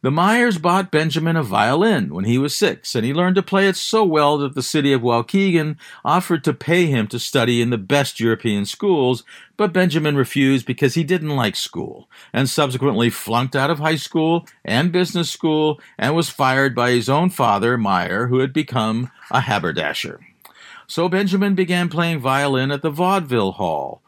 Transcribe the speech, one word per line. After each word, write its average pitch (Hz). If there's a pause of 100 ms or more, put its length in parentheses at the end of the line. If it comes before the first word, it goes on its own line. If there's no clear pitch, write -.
The 131
Meyers 208
bought 180
Benjamin 160
a 160
violin 117
when 90
he 120
was 139
six, -
and 113
he 135
learned 180
to 190
play 196
it 185
so -
well 151
that 139
the 135
city 139
of 120
Waukegan 151 (280)
offered 170
to 143
pay 170
him 123
to 120
study 120
in 117
the 120
best 139
European 110
schools, 139 (340)
but 208
Benjamin 160
refused 135
because 127
he 165
didn't 151
like 113
school, - (240)
and 131
subsequently 127
flunked 123
out 139
of 165
high 156
school 165 (180)
and 143
business 175
school, 156 (200)
and 139
was 165
fired 135
by 120
his 120
own 156
father, 117
Meyer, 95
who 123
had 135
become 123 (180)
a 127
haberdasher. 82 (680)
So 170
Benjamin 196
began 180
playing 165
violin 135
at 143
the 160
Vaudeville 147
Hall, 78